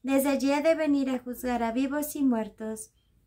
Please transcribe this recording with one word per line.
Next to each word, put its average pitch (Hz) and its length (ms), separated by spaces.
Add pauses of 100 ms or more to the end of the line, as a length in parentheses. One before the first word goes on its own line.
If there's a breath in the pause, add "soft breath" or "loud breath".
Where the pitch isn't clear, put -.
Desde 269 280
allí 269 220
ha 294 100
de 320 140
venir 285 340
a 254 100
juzgar 247 420
a 226 100
vivos 277 440
y 294 80
muertos. 220 680 (360)